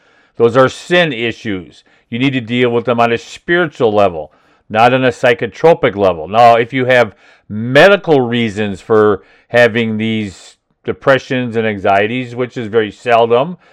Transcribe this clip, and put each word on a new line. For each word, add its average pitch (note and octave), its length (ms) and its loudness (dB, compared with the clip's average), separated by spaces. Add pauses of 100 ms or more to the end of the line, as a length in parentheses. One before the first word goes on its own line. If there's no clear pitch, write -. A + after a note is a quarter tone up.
(380)
those A#2 200 2
are C3 120 4
sin E3+ 440 -2
issues. A2 680 -8 (260)
You A#2 80 -8
need C3 160 -2
to C3 80 -4
deal A#2+ 300 -2
with A#2 140 -2
them A#2 140 0
on A#2 140 0
a A#2 60 -2
spiritual D#3 720 -4
level, F2+ 400 -2 (340)
not A2+ 240 2
on C3 140 0
a B2+ 40 0
psychotropic B2 880 0
level. F2+ 320 -2
Now, A#2 280 4
if A#2 180 -2
you C3 120 -4
have B2 300 0 (320)
medical C#3+ 720 2
reasons A2 600 -4
for G#2+ 420 2 (260)
having A#2 480 2
these G#2+ 600 -8 (260)
depressions B2+ 720 -2
and A2+ 120 -2
anxieties, G#2+ 680 -2
which A#2+ 220 -6
is A#2 100 -8
very G#2+ 240 -2
seldom, A#2 680 0 (160)